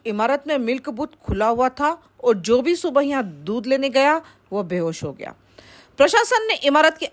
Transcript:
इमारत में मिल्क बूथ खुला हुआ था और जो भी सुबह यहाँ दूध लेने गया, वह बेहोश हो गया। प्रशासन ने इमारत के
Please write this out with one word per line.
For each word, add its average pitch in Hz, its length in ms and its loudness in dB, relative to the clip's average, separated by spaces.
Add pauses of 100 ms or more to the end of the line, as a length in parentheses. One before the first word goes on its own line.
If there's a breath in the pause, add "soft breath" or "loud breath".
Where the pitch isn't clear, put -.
इमारत 226 420 -2
में 302 100 -2
मिल्क 262 320 -4
बूथ 269 180 -6 (160)
खुला 202 240 -2
हुआ 240 220 0
था 285 200 -2 (340 soft breath)
और 233 160 4
जो 226 220 2
भी 339 140 0
सुबह 285 260 0
यहाँ 277 220 -2
दूध 185 420 -8
लेने 269 240 0
गया, 285 320 2 (320 soft breath)
वह 202 100 -4
बेहोश 165 400 -4
हो 147 100 -8
गया। - 200 -16 (680 soft breath)
प्रशासन 440 480 4
ने 427 160 -2
इमारत 302 340 4
के - 160 -10